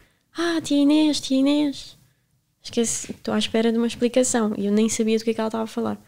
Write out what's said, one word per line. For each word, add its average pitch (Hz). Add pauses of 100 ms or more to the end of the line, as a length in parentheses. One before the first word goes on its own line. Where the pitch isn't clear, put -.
(380)
"Ah, 339
tia 285
Inês, 302
tia 262
Inês, 285 (680)
esqueci, -
estou -
à 214
espera 226
de 226
uma 233
explicação", 240
e 202
eu 202
nem 220
sabia 220
do 220
que 226
é 226
que 220
ela 220
estava 226
a 220
falar. 214